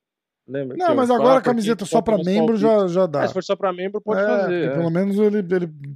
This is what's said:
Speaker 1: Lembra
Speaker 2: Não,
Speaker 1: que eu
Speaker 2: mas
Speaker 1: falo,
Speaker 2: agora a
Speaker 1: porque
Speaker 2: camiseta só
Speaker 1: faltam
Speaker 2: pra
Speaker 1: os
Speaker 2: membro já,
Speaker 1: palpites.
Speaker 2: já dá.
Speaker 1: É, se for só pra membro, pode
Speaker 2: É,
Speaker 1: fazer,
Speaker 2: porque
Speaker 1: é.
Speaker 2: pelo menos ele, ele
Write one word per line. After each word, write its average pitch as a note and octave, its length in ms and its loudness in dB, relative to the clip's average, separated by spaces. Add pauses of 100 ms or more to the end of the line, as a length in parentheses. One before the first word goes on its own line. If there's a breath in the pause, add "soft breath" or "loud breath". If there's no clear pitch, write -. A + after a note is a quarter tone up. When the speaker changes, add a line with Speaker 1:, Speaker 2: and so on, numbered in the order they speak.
(480)
Speaker 1:
Lembra C3+ 280 -8
Speaker 2:
Não, F4+ 100 -2
Speaker 1:
que E4+ 60 4
eu C#4+ 40 2
Speaker 2:
mas B3+ 120 2
Speaker 1:
falo, A#3+ 120 2
Speaker 2:
agora B3+ 140 6
a C4 60 4
Speaker 1:
porque B3 100 0
Speaker 2:
camiseta A3 340 -2
só - 140 0
Speaker 1:
faltam A3 160 0
Speaker 2:
pra F#3+ 80 2
Speaker 1:
os E3+ 40 -4
Speaker 2:
membro A3 300 2
já, G#3 120 2
Speaker 1:
palpites. G3+ 240 4
Speaker 2:
já F#3 140 2
dá. D3 160 -2
Speaker 1:
É, B2+ 60 0
se A#2 40 -8
for F3+ 120 -4
só G3+ 100 -2
pra F#3+ 180 -2
membro, F#3+ 280 -8
pode G3 200 -2
Speaker 2:
É, G3+ 60 0
Speaker 1:
fazer, F#3 380 0
Speaker 2:
porque C3 100 -2
Speaker 1:
é. D3 60 -2
Speaker 2:
pelo E3+ 100 0
menos G3 260 0
ele, G#3 220 2
ele F3 340 -2 (240)